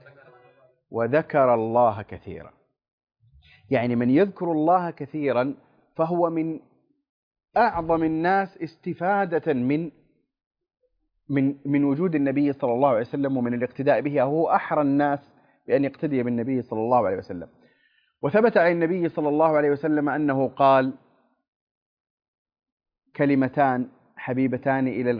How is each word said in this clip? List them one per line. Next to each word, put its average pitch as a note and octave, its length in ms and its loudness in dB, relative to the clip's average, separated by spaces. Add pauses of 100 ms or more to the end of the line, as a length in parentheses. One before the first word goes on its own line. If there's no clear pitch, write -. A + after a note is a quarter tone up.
(920)
وذكر B2+ 640 2
الله A2+ 480 2
كثيرا". D#2+ 480 -16 (1200)
يعني A#2+ 260 0
من A#2+ 140 0
يذكر F3+ 420 0
الله E3+ 380 0
كثيرا C#3 640 -4 (420)
فهو E3+ 340 0
من D#3+ 300 -4 (960)
أعظم E3 480 0
الناس F3+ 540 0
استفادة E3+ 960 -2
من، C#3+ 380 -2 (1400)
من، C#3 260 0 (120)
من C#3+ 180 2
وجود D#3 300 0
النبي C#3+ 380 0
صلى C3 200 -4
الله C3 160 2
عليه A2+ 120 2
وسلم C3+ 360 -4
ومن A#2+ 180 -2
الاقتداء B2 460 0
به، C#3+ 220 -2
هو D3 280 0
أحرى D#3 320 -2
الناس C#3+ 500 0 (340)
بأن C3+ 180 0
يقتدي C#3 380 -4
بالنبي A#2+ 400 -4
صلى A2+ 180 -6
الله A#2+ 260 2
عليه F#2+ 100 -2
وسلم. F2+ 320 -12 (720)
وثبت G#3+ 340 2
عن F3 160 4
النبي E3+ 360 0
صلى D3+ 200 -4
الله D#3 280 2
عليه D3 140 2
وسلم D3 380 0
أنه C#3 400 0
قال: C3+ 440 4 (2250)
"كلمتان C3+ 720 0 (280)
حبيبتان C3 720 -2
إلى A#2+ 320 -4